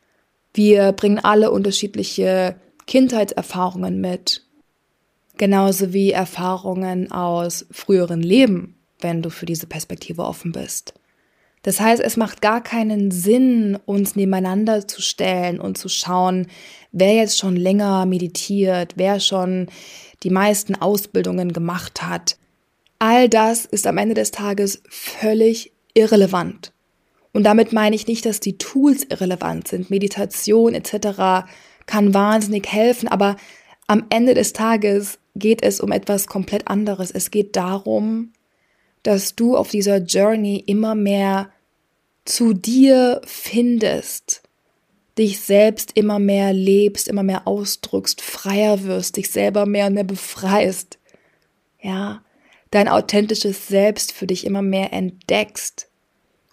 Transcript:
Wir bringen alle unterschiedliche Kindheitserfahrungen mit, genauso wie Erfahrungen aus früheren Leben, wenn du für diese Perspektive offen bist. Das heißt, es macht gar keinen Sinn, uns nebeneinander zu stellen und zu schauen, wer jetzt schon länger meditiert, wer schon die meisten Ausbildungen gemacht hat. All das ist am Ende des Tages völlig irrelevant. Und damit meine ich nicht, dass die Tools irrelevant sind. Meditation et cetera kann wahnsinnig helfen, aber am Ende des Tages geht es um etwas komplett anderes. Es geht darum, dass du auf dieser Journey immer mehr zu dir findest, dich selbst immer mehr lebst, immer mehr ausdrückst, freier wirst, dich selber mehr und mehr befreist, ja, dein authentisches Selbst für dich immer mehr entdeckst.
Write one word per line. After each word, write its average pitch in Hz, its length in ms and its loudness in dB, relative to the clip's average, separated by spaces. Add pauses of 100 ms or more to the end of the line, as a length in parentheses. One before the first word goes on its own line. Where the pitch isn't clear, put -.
(540)
Wir 202 380 6
bringen 208 280 0
alle 214 320 4
unterschiedliche 196 1040 -2 (300)
Kindheitserfahrungen 190 1120 -2
mit, 180 460 -6 (920)
genauso 196 540 2
wie 196 200 2
Erfahrungen 185 1000 -4
aus 175 600 -4
früheren 175 500 0
Leben, 185 540 2 (240)
wenn 170 220 -4
du 165 80 -6
für 170 180 -14
diese 165 180 -6
Perspektive 165 580 -12
offen - 280 -8
bist. - 420 -12 (720)
Das 190 160 -2
heißt, 226 200 4
es - 160 -2
macht 226 280 -4
gar 220 180 2
keinen 214 480 -2
Sinn, 214 760 2
uns 202 300 -2
nebeneinander 196 720 0
zu - 140 -12
stellen 180 580 -2
und 190 200 -8
zu 190 100 -10
schauen, 185 560 -2 (460)
wer 190 240 4
jetzt 220 240 2
schon 185 160 0
länger 190 500 2
meditiert, 185 920 -2
wer 190 220 2
schon 185 500 -2 (520)
die 185 80 -2
meisten 196 460 0
Ausbildungen 180 800 -2
gemacht 170 500 -8
hat. 170 340 -6 (640)
All 233 300 4
das 226 360 2
ist 202 220 -4
am - 100 0
Ende 220 160 0
des 214 180 -2
Tages 202 580 -4
völlig 220 800 0 (220)
irrelevant. 190 800 4 (640)
Und 208 100 2
damit 220 300 4
meine 214 220 2
ich 214 120 -6
nicht, 226 180 -4
dass 208 140 -2
die 196 200 -6
Tools 277 500 2
irrelevant 170 580 -4
sind. 185 220 -6
Meditation 202 840 2
et - 140 -8
cetera 190 600 0 (400)
kann 208 260 4
wahnsinnig 208 580 0
helfen, 226 360 2
aber 202 300 0 (500)
am 214 220 2
Ende 240 240 4
des 214 200 0
Tages 208 640 0 (160)
geht 220 280 2
es 202 180 0
um 202 100 -2
etwas 202 360 -2
komplett 202 400 -6
anderes. 196 420 -4
Es - 220 -8
geht 208 240 -2
darum, 214 800 -4 (720)
dass 196 320 0
du 233 220 2
auf - 120 0
dieser 202 280 0
Journey 202 680 0
immer 220 300 0
mehr 196 540 0 (760)
zu 226 280 2
dir 254 720 4
findest, - 1160 -2 (760)
dich 202 220 0
selbst 214 540 4
immer 208 260 2
mehr 196 320 2
lebst, 196 560 2
immer 202 160 -2
mehr 190 240 -2
ausdrückst, 202 760 -6
freier 202 600 0
wirst, 185 340 -6
dich 196 120 -6
selber 202 360 0
mehr 202 220 0
und 196 60 0
mehr 202 100 0
befreist, 190 920 -4 (800)
ja, 202 440 -8 (480)
dein 208 180 4
authentisches 214 800 0
Selbst 202 440 0
für - 160 -10
dich 185 180 -4
immer 196 160 -2
mehr 190 300 -2
entdeckst. - 960 -6 (640)